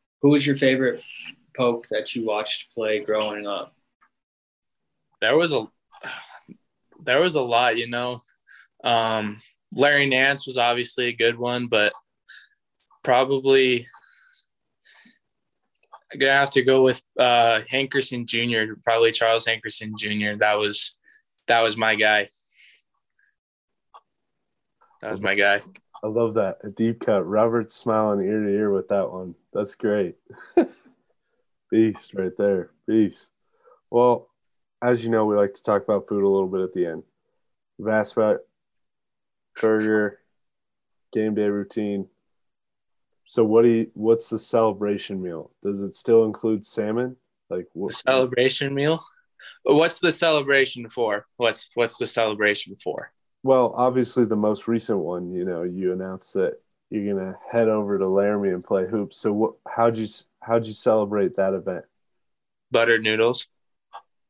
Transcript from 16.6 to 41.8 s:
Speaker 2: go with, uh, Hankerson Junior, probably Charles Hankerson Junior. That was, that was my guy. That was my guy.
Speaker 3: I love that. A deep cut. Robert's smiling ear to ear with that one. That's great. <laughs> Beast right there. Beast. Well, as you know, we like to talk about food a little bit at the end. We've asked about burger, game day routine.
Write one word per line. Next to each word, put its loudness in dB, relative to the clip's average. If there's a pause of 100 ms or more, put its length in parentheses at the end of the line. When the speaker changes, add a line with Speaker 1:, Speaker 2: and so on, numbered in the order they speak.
Speaker 2:
go 6
with, 4 (180)
uh, 4 (100)
Hankerson -4
Junior, -2
probably 4
Charles 2
Hankerson -6
Junior. -4
That 2
was, -2 (500)
that 4
was 2
my 0
guy. 2 (2750)
That -10
was -8
my 0
guy. 2 (440)
Speaker 3:
I -4
love 0
that. 0
A -12
deep -2
cut. 0
Robert's 0
smiling 0
ear -2
to -2
ear 0
with -2
that 0
one. -12 (180)
That's -6
great. -2 (400)
<laughs> -6
Beast 0
right -6
there. 0 (180)
Beast. 0 (640)
Well, 2 (520)
as 0
you -4
know, 2
we 0
like 2
to -20
talk 0
about -2
food -2
a 2
little 2
bit -4
at -6
the -2
end. -8 (720)
We've -8
asked 0
about 2 (1200)
burger, 0 (920)
game -2
day 0
routine. -4 (1200)